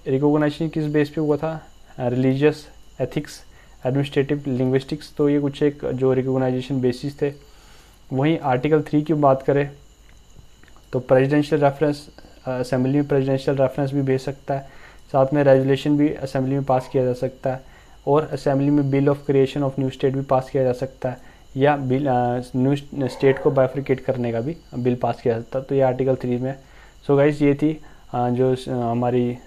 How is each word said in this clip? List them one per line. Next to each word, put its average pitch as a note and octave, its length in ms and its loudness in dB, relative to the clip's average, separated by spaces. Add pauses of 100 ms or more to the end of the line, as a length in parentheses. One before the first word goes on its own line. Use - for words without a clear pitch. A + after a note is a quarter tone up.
recognition D3 640 2
किस D#3 180 -4
base D3 220 0
पे D3 120 -6
हुआ D3+ 160 0
था? D#3+ 300 -6 (340)
Religious, C3 680 0 (320)
ethics, D3 400 -6 (460)
administrative, C#3+ 600 0
linguistics, C3 720 -2
तो D3 120 2
ये C#3+ 120 2
कुछ C#3+ 220 -4
एक D3 220 0
जो B2+ 280 0
recognition C3 680 -2
basis B2+ 420 -2
थे। C#3+ 100 -2 (800)
वहीं D3 260 2
article D3 440 2
three D3+ 200 0
की D#3 120 0
बात C#3 280 4
करें C#3+ 280 0 (1200)
तो B2+ 80 -2
presidential C#3+ 640 2
reference, C#3+ 440 0 (380)
assembly B2+ 520 -2
में C#3+ 100 0
presidential C#3 480 0
reference C3+ 360 0
भी C#3+ 100 0
भेज C3 180 0
सकता C#3 340 -8
है, C3+ 60 -6 (520)
साथ C3+ 200 4
में D3 120 4
resolution C3+ 540 4
भी D3+ 160 2
असेंबली C3+ 400 -4
में C#3 100 -2
pass B2+ 280 0
किया C3 120 2
जा B2+ 80 0
सकता C3 400 -6
है, - 260 -14 (280)
और C#3+ 260 2
assembly C#3 380 0
में D3 120 4
bill C#3 340 2
of C#3+ 140 -6
creation C3+ 400 2
of C3+ 100 -10
new C3 100 -2
state C3+ 240 -2
भी C#3 80 -4
pass C3+ 280 0
किया C3+ 140 0
जा B2+ 80 0
सकता C3 360 -6
है, B2 80 -8 (400)
या C#3 200 4
bill, C3+ 300 -2
अ, B2 340 0 (160)
new C3+ 200 2 (320)
state C3+ 340 0
को D3+ 80 2
bifurcate C3+ 500 0
करने A#2+ 320 -4
का A2+ 80 -2
भी D3+ 160 -6 (220)
बिल B2 160 0
pass A#2+ 260 -4
किया A#2 140 0
जा A2+ 60 -6
सकता A#2 180 -6
है। C3+ 60 -8
तो C#3 100 -4
ये C3+ 60 2
article C3 340 2
three B2 220 -4
में B2+ 140 -4
है। C3+ 80 -10 (520)
So C#3+ 60 4
guys, D3 260 4
ये C#3+ 120 4
थी, D3+ 260 -2 (340)
अ, B2 160 0
जो B2+ 240 2
स-, B2+ 140 -8
अ, C3 40 -6
हमारी A#2+ 760 -2